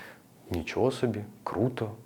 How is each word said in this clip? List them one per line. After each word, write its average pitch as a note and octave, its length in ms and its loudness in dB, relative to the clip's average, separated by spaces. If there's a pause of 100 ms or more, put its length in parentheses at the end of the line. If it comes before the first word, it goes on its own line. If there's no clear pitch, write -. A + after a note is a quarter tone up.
(500)
«Нічого F2 400 2
собі, A#2 300 0 (240)
круто. A2+ 460 0 (160)